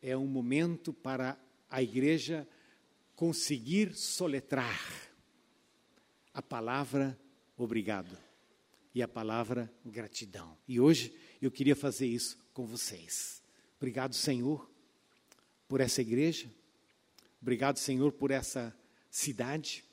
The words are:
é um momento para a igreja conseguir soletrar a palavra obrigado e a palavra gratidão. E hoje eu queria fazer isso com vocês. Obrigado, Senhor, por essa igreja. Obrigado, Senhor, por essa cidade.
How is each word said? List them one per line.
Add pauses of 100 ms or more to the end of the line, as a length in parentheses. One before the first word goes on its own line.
é
um
momento
para (320)
a
igreja (680)
conseguir
soletrar (1200)
a
palavra (380)
obrigado (760)
e
a
palavra (100)
gratidão. (120)
E
hoje (280)
eu
queria
fazer
isso (160)
com
vocês. (360)
Obrigado,
Senhor, (1000)
por
essa
igreja. (960)
Obrigado,
Senhor,
por
essa (340)
cidade.